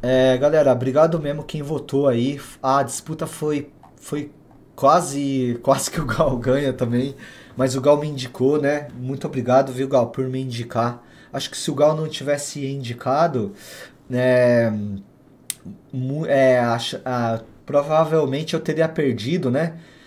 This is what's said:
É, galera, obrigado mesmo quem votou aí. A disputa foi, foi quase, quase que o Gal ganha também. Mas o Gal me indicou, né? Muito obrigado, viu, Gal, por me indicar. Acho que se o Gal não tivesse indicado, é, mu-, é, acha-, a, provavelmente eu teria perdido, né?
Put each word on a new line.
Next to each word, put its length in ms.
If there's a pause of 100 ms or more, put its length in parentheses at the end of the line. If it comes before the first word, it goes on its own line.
É, 360
galera, 360
obrigado 480
mesmo 240
quem 160
votou 440
aí. 320 (240)
A 220
disputa 420
foi, 440 (260)
foi 340 (460)
quase, 880
quase 260
que 120
o 40
Gal 300
ganha 380
também. 420 (400)
Mas 220
o 40
Gal 160
me 120
indicou, 520
né? 320
Muito 320
obrigado, 460
viu, 160
Gal, 200
por 200
me 140
indicar. 600 (300)
Acho 180
que 60
se 160
o 40
Gal 200
não 140
tivesse 560
indicado, 880 (580)
é, 580 (1200)
mu-, 340
é, 340
acha-, 460
a, 340 (260)
provavelmente 880
eu 40
teria 300
perdido, 600
né? 260 (320)